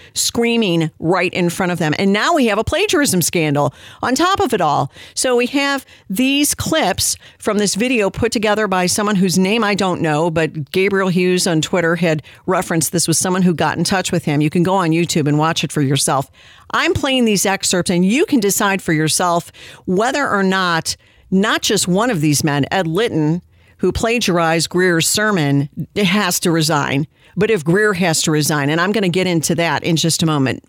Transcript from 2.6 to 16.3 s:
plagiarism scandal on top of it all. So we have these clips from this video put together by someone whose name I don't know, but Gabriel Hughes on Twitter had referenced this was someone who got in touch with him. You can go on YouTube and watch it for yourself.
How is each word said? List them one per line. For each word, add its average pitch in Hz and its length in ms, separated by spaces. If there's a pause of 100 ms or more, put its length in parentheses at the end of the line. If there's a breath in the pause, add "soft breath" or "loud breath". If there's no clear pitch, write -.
plagiarism 302 560
scandal 147 520 (280 loud breath)
on 247 140
top 381 260
of 269 120
it 208 60
all. 143 320 (220 loud breath)
So 254 240
we 240 80
have 277 400 (240 loud breath)
these 269 440
clips - 600 (240 loud breath)
from 208 180
this 208 180
video 214 340
put 226 240
together 214 340
by 185 180
someone 202 300
whose 185 240
name 208 240
I 202 120
don't 185 260
know, 160 280
but 156 420
Gabriel 190 360
Hughes 180 400
on 160 140
Twitter 170 340
had 165 260 (240 loud breath)
referenced 180 460
this 165 160
was 165 100
someone 185 260
who 175 100
got 151 240
in 170 80
touch 185 260
with 175 140
him. 151 160
You 151 80
can 175 140
go 185 120
on 180 140
YouTube 160 360
and 147 120
watch 160 260
it 151 80
for 156 100
yourself. 139 480 (420 loud breath)